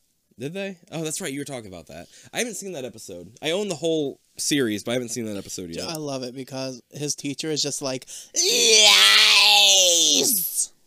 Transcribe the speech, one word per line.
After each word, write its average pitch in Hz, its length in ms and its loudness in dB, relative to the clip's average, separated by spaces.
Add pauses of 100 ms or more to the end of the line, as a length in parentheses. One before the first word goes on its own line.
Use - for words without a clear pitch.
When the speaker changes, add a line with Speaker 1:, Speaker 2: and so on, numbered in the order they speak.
(380)
Speaker 1:
Did 147 140 -8
they? 196 240 -8 (160)
Oh, 160 120 -6
that's 156 160 -6
right. 160 120 -6
You 139 80 -8
were 143 40 -8
talking 123 240 -12
about 85 180 -16
that. 80 220 -16 (240)
I 156 60 -6
haven't 220 180 -6
seen 196 160 -10
that 135 120 -8
episode. 101 460 -14 (100)
I 156 120 -2
own 202 160 -2
the 165 80 -4
whole 156 420 -2 (180)
series, 117 480 0
but 117 60 -6
I 120 40 -2
haven't 123 160 -6
seen 117 160 -6
that 104 100 -8
episode 92 380 -12
yet. 151 140 -8
Speaker 2:
I 165 60 -8
love 139 300 -8
it 123 100 -12
because 131 560 -10
his 143 240 -6
teacher 139 360 -8
is 147 120 -2
just 143 180 -6
like, 131 260 -6 (280)
"Yes!" 202 2500 4 (140)